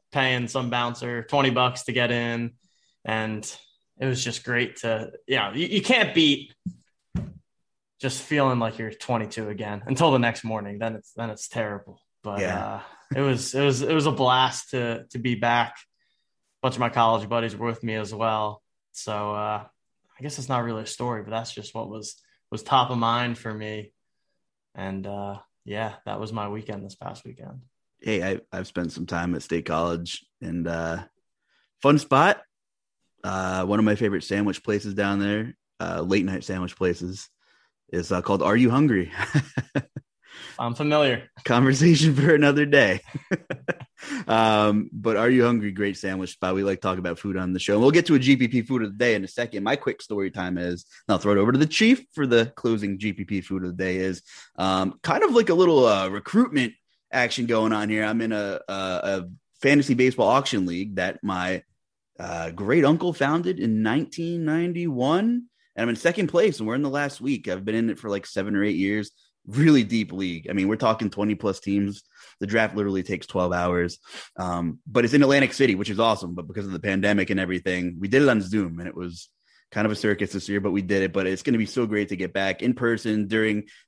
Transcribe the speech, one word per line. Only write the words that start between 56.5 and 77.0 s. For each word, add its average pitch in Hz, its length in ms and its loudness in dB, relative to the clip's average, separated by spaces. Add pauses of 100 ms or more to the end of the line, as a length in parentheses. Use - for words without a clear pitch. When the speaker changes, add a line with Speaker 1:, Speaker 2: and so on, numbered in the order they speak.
Speaker 2:
action 120 360 0
going 113 260 2
on 104 160 -2
here. 107 140 0
I'm 110 180 -2
in 113 120 -2
a, 101 340 -4
a, 98 60 -6
a 95 560 -4 (320)
fantasy 139 340 4
baseball 123 320 4
auction 120 400 2
league 92 300 -6
that 92 260 -4
my, 92 400 -2 (560)
uh, 85 320 -8
great 104 340 2
uncle 170 280 2
founded 165 460 -2
in 110 220 0
nineteen 165 640 -2
ninety-one. 165 800 0 (500)
And 110 80 -4
I'm 120 60 0
in 113 60 0
second 175 320 0
place, 175 320 2
and 110 80 -4
we're 113 80 -2
in 139 80 0
the 143 60 -2
last 143 300 -4
week. 123 280 -4
I've 95 180 -4
been 107 100 -2
in 113 140 2
it - 100 -4
for, 113 100 -8
like, 101 180 -4
seven 101 280 -4
or 98 80 2
eight 104 140 0
years. 101 340 -2 (340)
Really 139 400 6
deep 110 260 0
league. 90 380 -6
I 90 40 -4
mean, 98 140 2
we're 107 80 2
talking 110 340 0
twenty 104 240 -2
plus 98 280 -2
teams. 101 420 -2 (380)
The 101 60 -4
draft 107 280 2
literally 98 260 0
takes 90 240 -6
twelve 90 280 0
hours. 87 440 0 (400)
Um, 87 480 -4
but 120 200 2
it's 117 80 0
in 143 100 8
Atlantic 139 300 4
City, 123 200 4
which 101 160 -4
is 101 120 -2
awesome. 101 340 0
But 85 140 -10
because 101 160 -8
of 98 80 -8
the 85 80 -8
pandemic 101 480 2